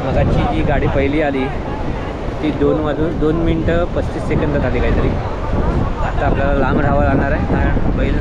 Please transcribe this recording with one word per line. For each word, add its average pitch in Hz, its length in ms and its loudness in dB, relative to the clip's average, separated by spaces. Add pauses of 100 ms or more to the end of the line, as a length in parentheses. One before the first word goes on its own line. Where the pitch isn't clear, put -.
मगाची 143 380 2 (120)
जी 160 140 0
गाडी 139 260 2
पहिली 139 280 2
आली 139 220 0 (960)
ती 156 80 0 (100)
दोन 147 240 2
वाजून, 151 360 -2
दोन 156 240 2
मिनटं 165 400 2 (120)
पस्तीस 147 320 -4
सेकंदात 147 380 0
आली 123 140 0
काहीतरी. - 280 2
आता - 1160 0
आपल्याला 139 340 2
लांब 139 200 2
राहावं 143 240 2
लागणार 139 280 2
आहे, 151 220 0
कारण 135 420 2
बैल - 240 0